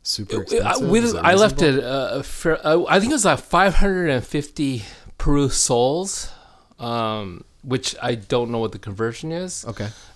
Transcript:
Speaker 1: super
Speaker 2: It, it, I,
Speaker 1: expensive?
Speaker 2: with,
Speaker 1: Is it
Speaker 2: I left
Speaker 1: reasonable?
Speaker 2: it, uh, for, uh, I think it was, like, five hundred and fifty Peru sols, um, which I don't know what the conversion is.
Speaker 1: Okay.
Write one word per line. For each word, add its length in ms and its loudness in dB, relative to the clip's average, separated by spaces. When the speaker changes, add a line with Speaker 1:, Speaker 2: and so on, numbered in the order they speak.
Speaker 1:
super 380 -6
Speaker 2:
It, 120 -6
it, 100 2
I, 80 0
Speaker 1:
expensive? 180 -2
Speaker 2:
with, 160 4
Speaker 1:
Is 80 0
it 100 -4
Speaker 2:
I 120 6
left 260 4
Speaker 1:
reasonable? 180 4
Speaker 2:
it, 60 -2
uh, 380 -2
for, 440 -2
uh, 220 4
I 100 4
think 120 2
it 40 2
was, 100 0
like, 140 2
five 360 2
hundred 340 4
and 160 0
fifty 580 -4
Peru 300 4
sols, 840 0
um, 640 -6
which 380 -4
I 120 -2
don't 380 -2
know 80 -2
what 120 -2
the 60 -12
conversion 540 -6
is. 340 -10
Speaker 1:
Okay. 240 -8